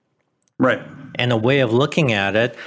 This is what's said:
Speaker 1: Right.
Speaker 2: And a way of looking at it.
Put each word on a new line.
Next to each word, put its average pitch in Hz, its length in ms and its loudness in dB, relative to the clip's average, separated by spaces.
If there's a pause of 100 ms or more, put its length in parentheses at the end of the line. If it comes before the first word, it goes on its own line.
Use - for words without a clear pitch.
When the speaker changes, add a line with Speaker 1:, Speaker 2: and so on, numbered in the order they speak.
(600)
Speaker 1:
Right. 120 220 2 (340)
Speaker 2:
And 123 160 0
a 117 60 2
way 127 220 2
of 120 120 0
looking 143 400 2
at 98 240 0
it. 117 200 0 (120)